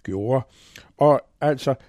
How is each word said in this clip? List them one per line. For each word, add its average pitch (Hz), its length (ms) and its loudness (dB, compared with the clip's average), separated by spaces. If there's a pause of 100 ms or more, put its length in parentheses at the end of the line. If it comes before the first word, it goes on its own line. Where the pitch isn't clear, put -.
gjorde, 107 420 -4 (520)
og 143 240 4 (200)
altså 143 340 -2 (140)